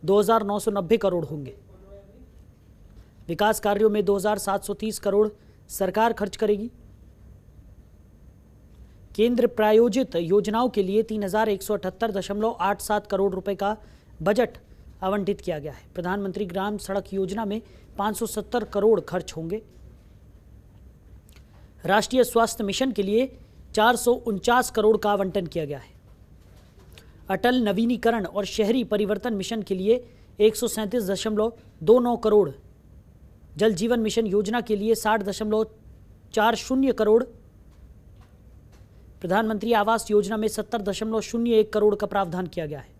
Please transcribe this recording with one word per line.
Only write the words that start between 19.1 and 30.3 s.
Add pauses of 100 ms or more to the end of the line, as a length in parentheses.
होंगे। (2250)
राष्ट्रीय
स्वास्थ्य
मिशन
के
लिए (440)
चार
सौ (140)
उनचास
करोड़
का
आवंटन
किया
गया
है। (1300)
अटल
नवीनीकरण
और
शहरी
परिवर्तन
मिशन
के
लिए (360)